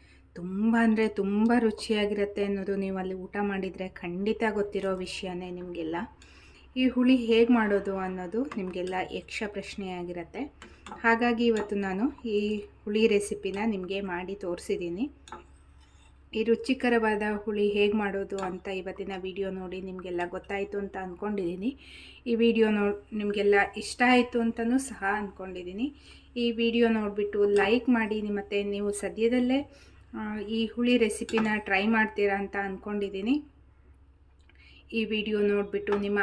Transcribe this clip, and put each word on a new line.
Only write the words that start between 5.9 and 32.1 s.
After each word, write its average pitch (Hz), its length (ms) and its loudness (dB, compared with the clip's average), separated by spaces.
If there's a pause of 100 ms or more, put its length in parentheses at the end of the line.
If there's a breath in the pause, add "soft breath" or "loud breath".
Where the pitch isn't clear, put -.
ಈ 254 120 4
ಹುಳಿ 247 280 6
ಹೇಗೆ 233 360 6
ಮಾಡೋದು 202 460 2
ಅನ್ನೋದು 185 460 -4 (120)
ನಿಮಗೆಲ್ಲ 185 380 -4 (180)
ಯಕ್ಷ - 340 -8
ಪ್ರಶ್ನೆಯಾಗಿರುತ್ತೆ. 185 1080 -8 (480 loud breath)
ಹಾಗಾಗಿ 233 440 4
ಇವತ್ತು 208 300 2
ನಾನು 202 520 -2
ಈ 208 280 0 (280)
ಹುಳಿ 220 220 4
ರೆಸಿಪಿನ 202 600 0
ನಿಮಗೆ 196 340 -2
ಮಾಡಿ 185 340 -6
ತೋರಿಸಿದ್ದೀನಿ. 180 800 -4 (1200 soft breath)
ಈ 220 80 0
ರುಚಿಕರವಾದ 226 800 2 (220)
ಹುಳಿ 208 240 0
ಹೇಗೆ 208 240 2
ಮಾಡೋದು 196 460 -2
ಅಂತ 185 300 -6
ಇವತ್ತಿನ 190 500 -8
ವಿಡಿಯೋ 190 320 -6
ನೋಡಿ 185 300 -8
ನಿಮಗೆಲ್ಲ 185 480 -8
ಗೊತ್ತಾಯಿತು 196 500 -6
ಅಂತ 196 180 -8
ಅಂದ್ಕೊಂಡಿದ್ದೀನಿ. 190 840 -6 (480 loud breath)
ಈ 233 80 0
ವಿಡಿಯೋ 226 360 6
ನೋ-, 202 320 2 (100)
ನಿಮಗೆಲ್ಲ 202 420 2 (220)
ಇಷ್ಟ - 300 -4
ಆಯಿತು 247 340 4
ಅಂತಲೂ 233 380 2
ಸಹ 233 300 -8
ಅಂದ್ಕೊಂಡಿದ್ದೀನಿ. 190 800 -6 (500 loud breath)
ಈ 240 160 2
ವಿಡಿಯೋ 233 360 4
ನೋಡಿಬಿಟ್ಟು 208 560 0
ಲೈಕ್ 202 440 4
ಮಾಡಿ, 214 340 2
ಮತ್ತು 202 480 -2
ನೀವು 202 220 -2
ಸದ್ಯದಲ್ಲೇ, 240 680 0 (540 soft breath)
ಆ, 214 240 -6
ಈ 220 280 -2
ಹುಳಿ 240 300 2
ರೆಸಿಪಿನ 220 520 2 (100)
ಟ್ರೈ 196 280 0
ಮಾಡ್ತೀರಾ 214 520 2